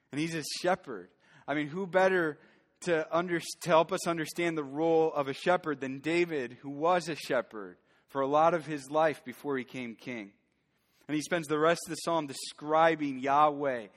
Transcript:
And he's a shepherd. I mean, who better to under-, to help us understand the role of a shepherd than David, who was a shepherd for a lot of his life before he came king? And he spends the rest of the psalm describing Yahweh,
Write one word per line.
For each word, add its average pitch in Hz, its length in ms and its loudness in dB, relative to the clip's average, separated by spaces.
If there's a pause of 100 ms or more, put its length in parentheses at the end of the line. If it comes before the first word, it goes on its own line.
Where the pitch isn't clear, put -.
(120)
And 135 80 -6
he's 165 160 -4
a 151 80 -6 (180)
shepherd. 131 480 -2 (380)
I 139 80 -2
mean, 151 120 -2
who 180 200 -6
better 180 520 2 (420)
to 160 340 0
under-, 170 240 0
to - 300 -8
help 165 240 6
us 180 120 -4
understand 170 520 -2
the 147 80 -4
role 160 480 2
of 143 160 -2
a 139 40 -6
shepherd 160 460 0
than 135 220 -6
David, 151 600 0
who 139 80 -10
was 160 380 0
a 156 80 -6
shepherd 110 600 -4 (320)
for 135 120 -2
a 135 60 2
lot 156 260 6
of 156 120 -4
his 143 260 -10
life 156 320 2
before 135 340 -6
he 127 60 -4
came 120 320 -10
king? 110 380 -12 (760)
And 147 80 -2
he 151 60 0
spends 156 260 -2
the 151 100 0
rest 160 280 4
of 170 60 -12
the 147 60 -6
psalm 165 300 -2
describing 151 920 0
Yahweh, 139 760 2